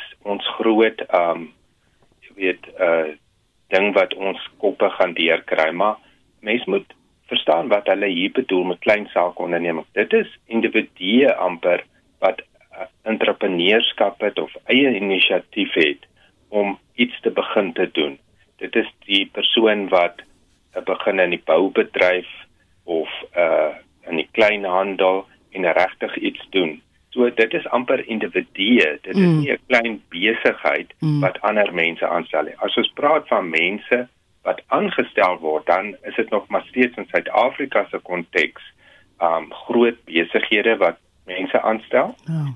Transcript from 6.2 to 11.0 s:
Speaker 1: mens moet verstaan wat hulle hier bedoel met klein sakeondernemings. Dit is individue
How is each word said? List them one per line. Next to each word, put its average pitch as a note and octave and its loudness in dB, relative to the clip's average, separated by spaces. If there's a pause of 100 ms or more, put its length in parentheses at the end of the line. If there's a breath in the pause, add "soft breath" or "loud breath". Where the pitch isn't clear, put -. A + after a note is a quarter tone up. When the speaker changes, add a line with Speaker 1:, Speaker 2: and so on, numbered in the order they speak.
Speaker 1:
mens A2 -4
moet - -2 (420)
verstaan D#3+ 0
wat G#3 0
hulle G3+ 0
hier G2 -2
bedoel F#2+ 0
met F2+ -4
klein G#2 0
sakeondernemings. F2 -2
Dit A2+ 0
is A3+ 2 (180)
individue A2+ 0